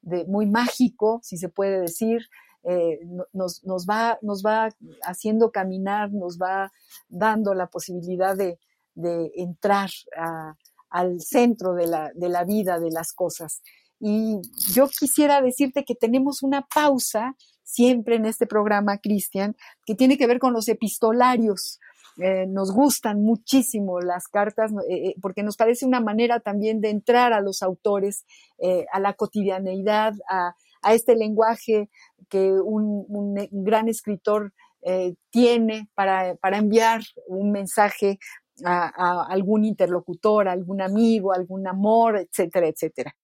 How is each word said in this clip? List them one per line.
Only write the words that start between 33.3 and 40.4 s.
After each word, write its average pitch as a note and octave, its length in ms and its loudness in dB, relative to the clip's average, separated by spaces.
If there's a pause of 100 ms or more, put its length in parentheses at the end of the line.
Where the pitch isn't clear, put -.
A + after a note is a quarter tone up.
gran G#3+ 360 0
escritor, G#3 680 -4 (260)
eh, F#3 340 -2 (140)
tiene A3+ 680 2
para, F#3+ 420 0
para F#3+ 200 0
enviar A3 460 4 (260)
un G3 240 -2
mensaje G3 680 0 (460)
a, F3 220 0
a F3+ 400 -2
algún G3+ 400 2
interlocutor, F#3+ 840 0